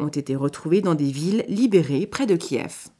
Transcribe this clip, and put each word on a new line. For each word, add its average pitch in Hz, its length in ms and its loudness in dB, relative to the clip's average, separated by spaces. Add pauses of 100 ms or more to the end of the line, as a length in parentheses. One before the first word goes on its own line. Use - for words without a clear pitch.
ont 147 80 -2
été 139 260 -4
retrouvés 139 460 0
dans 180 160 2
des 143 160 0
villes 175 340 0
libérées 196 600 2
près - 180 -2
de 202 80 4
Kiev. 143 540 -4 (120)